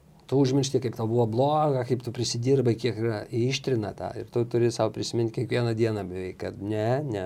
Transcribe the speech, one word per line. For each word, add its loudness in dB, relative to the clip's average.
Tu 2
užmiršti, 2
kaip -2
tau -4
buvo 4
bloga, 2
kaip -2
tu -4
prisidirbai, 2
kiek -2
yra, -2
ištrina -2
tą. -8
Ir -8
tu 0
turi 2
sau 0
prisimint -2
kiekvieną 0
dieną 2
beveik, -8
kad -8
ne, 0
ne, -4